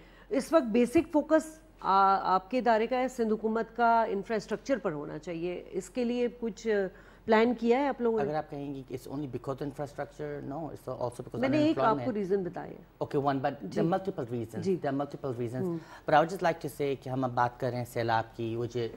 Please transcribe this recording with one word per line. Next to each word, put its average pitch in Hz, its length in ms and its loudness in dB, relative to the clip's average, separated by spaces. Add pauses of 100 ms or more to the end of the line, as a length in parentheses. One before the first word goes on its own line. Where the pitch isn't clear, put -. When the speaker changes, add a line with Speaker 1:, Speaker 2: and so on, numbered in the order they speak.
(320)
Speaker 1:
इस 269 200 0
वक्त 320 140 4
बेसिक 240 460 2
फोकस 311 480 2 (220)
आ-, 196 340 6
आपके 190 420 0
इदारे 226 280 4
का 254 120 -2
या 254 100 0
सिंध 233 220 -2
हुकूमत 220 400 0
का 233 340 4
इंफ्रास्ट्रक्चर 208 720 -2
पर 180 140 -2
होना 156 260 -8
चाहिए, 175 360 -6
इसके - 500 -6
लिए 240 240 0
कुछ 226 400 -6 (580)
प्लान 220 280 6
किया 233 240 4
है 285 100 2
आप 254 120 -4
लोगों 226 180 2
ने? 143 60 0
Speaker 2:
अगर 147 100 -2
आप 151 160 -4
कहेंगी 143 320 -8
कि 127 160 -8
it's - 120 -14
only 143 160 -6
because 127 300 -6
infrastructure, 143 960 -8
no, 139 80 -6 (120)
it's - 180 -12
also 123 280 -4
because - 220 -10
Speaker 1:
मैंने 269 200 2
एक 294 60 4
Speaker 2:
unemployment। 311 160 2
Speaker 1:
आपको 254 300 2
रीजन 196 340 0
बताया। - 600 -8
Speaker 2:
Okay, 143 160 0
one, 139 140 2
but 139 140 0
there 139 140 -8
are - 60 -8
Speaker 1:
जी। 175 100 -2
Speaker 2:
multiple 170 500 0
reasons, 117 280 -4
Speaker 1:
जी। 180 180 0
Speaker 2:
there 139 180 -2
are 143 100 -2
multiple 139 280 -6
reasons। 117 220 -4
Speaker 1:
हम्म। 170 240 -2
Speaker 2:
But - 380 -2
I 151 60 8
would 170 140 -2
just 180 140 2
like 165 160 -4
to 139 140 -6
say 139 220 0
कि 131 80 -8
हम 131 140 0
अब 123 100 -4
बात 120 260 2
कर 127 100 0
रहे 123 80 -4
हैं 120 60 -4
सैलाब 117 400 0
की, 113 320 -6
वो 117 100 -2
जो 117 300 -4